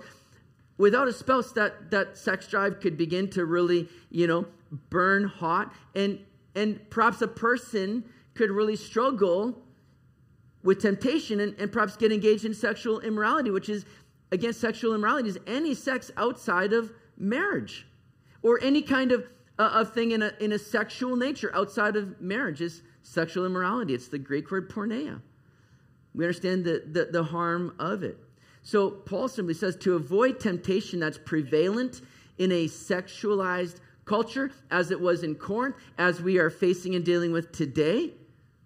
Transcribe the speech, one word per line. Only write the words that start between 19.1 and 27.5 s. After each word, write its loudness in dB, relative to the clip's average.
of, 2
uh, 4
of 2
thing 2
in 2
a, 0
in 0
a 0
sexual -2
nature -2
outside 0
of -6
marriage -4
is -6
sexual -2
immorality. -2
It's -4
the -8
Greek -6
word -4
porneia. -6
We -2
understand 0
the, 0
the, 2
the 0
harm -2